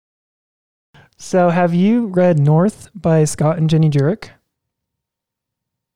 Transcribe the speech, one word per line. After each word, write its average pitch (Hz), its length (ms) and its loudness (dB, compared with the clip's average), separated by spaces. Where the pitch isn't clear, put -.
So 175 320 0
have 175 240 0
you 214 320 0
read 180 320 0
North 156 560 0
by 160 300 0
Scott 156 340 -4
and 156 100 0
Jenny 156 220 2
Jurek? 143 400 -2